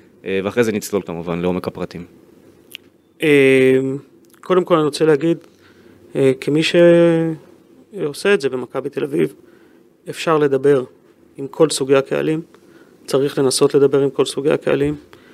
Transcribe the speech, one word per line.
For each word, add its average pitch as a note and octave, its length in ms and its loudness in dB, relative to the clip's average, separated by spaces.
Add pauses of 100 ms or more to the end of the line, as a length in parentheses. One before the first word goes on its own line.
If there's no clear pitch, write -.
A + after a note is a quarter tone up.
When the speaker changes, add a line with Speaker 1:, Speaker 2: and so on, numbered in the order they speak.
(260)
Speaker 1:
אה, F#2+ 180 -4
ואחרי G#2 200 -2
זה A2 80 0
נצלול G2+ 340 -4
כמובן E2+ 360 -6
לעומק F2+ 260 -4
הפרטים. F2 380 -10 (1160)
Speaker 2:
אה, C3+ 560 4 (720)
קודם F#3 160 2
כל F3 100 2
אני D#3 80 0
רוצה D3+ 220 -2
להגיד, D#3 320 0 (760)
אה, C3+ 160 2 (100)
כמי D3 220 0
שעושה E3+ 1700 0
את G3 80 0
זה C3+ 80 -2
במכבי B2+ 400 -6
תל C#3+ 140 -6
אביב, D3 300 -4 (760)
אפשר D#3+ 280 -2
לדבר C3+ 460 0 (540)
עם C#3 100 -10
כל D#3 220 0
סוגי C3+ 260 2
הקהלים, C#3+ 460 -2 (640)
צריך C3+ 320 -2
לנסות C#3 360 0
לדבר C#3 280 4
עם C#3 80 0
כל C3+ 160 -2
סוגי C#3+ 260 -4
הקהלים. C#3+ 440 -2 (380)